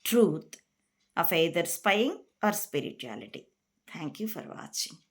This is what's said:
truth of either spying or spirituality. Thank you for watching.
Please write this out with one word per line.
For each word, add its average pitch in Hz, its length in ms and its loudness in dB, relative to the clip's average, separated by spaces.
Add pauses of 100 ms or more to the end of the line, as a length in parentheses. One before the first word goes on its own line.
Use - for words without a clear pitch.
truth 202 420 4 (640)
of 165 120 0 (120)
either 170 240 2 (120)
spying 214 360 2 (320)
or 208 80 4 (120)
spirituality. 123 800 -8 (500)
Thank 156 280 -8
you 220 140 -4
for - 80 -10 (140)
watching. - 380 -8 (160)